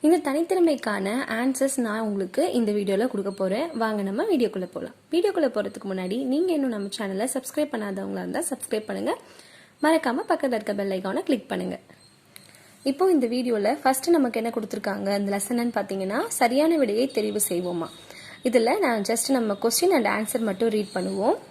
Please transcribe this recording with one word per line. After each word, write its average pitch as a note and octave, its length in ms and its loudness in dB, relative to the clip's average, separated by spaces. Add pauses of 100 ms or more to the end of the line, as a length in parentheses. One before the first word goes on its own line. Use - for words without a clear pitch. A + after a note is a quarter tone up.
இந்த D4+ 320 4
தனித்திறமைக்கான C#4+ 800 2 (140)
ஆன்சர்ஸ் C4 540 0
நான் A3 200 0
உங்களுக்கு G#3 520 0
இந்த A3+ 200 2
வீடியோல G3+ 340 2
கொடுக்க G3+ 240 -2
போறேன். G#3 460 -2
வாங்க A3 260 0
நம்ம G3 220 -2
வீடியோக்குள்ள A#3+ 400 2
போலாம். - 300 -10 (160)
வீடியோக்குள்ள F4 380 2
போறதுக்கு G#3 360 -4
முன்னாடி F#3+ 400 -4
நீங்க D#4 280 0
இன்னும் C#4 180 0
நம்ம G3+ 180 -4 (100)
சேனலை G3+ 300 -2
சப்ஸ்கிரைப் D4 460 -4
பண்ணாதவங்களா G3 440 -4
இருந்தா F#3 220 -4
சப்ஸ்கிரைப் A3+ 460 -4
பண்ணுங்க. G#3 320 -4 (640)
மறக்காம D4+ 340 4 (120)
பக்கத்துல C#4 260 0
இருக்க G#3+ 200 -2
பெல் G3 160 -2
ஐகானை F#3+ 320 -2
கிளிக் A#3 260 -2
பண்ணுங்க. F#3 320 -4 (1000)
இப்போ C#4 280 2
இந்த C#4 160 4
வீடியோல A#3 560 0
ஃபர்ஸ்ட் C4+ 280 2
நமக்கு C4 300 4
என்ன A3+ 140 -2
கொடுத்திருக்காங்க, G3+ 640 -2
இந்த G3+ 180 0
லெசன்னு A#3+ 460 -2
பார்த்தீங்கன்னா, G3 460 -2
சரியான C#4+ 480 4
விடையை B3 380 2
தெரிவு G#3+ 340 0
செய்வோமா. F3 380 -2 (580)
இதுல A#3+ 340 4
நான் A#3+ 240 2
just A3+ 260 -2
நம்ம A#3 240 2 (100)
question A#3 300 2
and B3 140 4
answer G#3 340 -2
மட்டும் A3+ 280 0
ரீட் G#3+ 260 -2
பண்ணுவோம். F#3+ 400 0 (160)